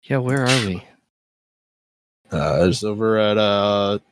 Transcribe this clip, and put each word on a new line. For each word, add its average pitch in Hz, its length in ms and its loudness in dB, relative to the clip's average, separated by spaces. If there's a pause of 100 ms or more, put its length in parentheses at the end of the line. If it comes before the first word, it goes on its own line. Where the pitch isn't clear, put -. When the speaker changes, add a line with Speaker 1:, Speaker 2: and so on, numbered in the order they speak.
Speaker 1:
Yeah, 139 140 -4
where 127 280 -2
are 127 220 2
we? 90 160 -8 (1500)
Speaker 2:
Uh, 78 360 0
it's - 160 0
over 110 360 0
at 104 180 2
a 101 640 0 (100)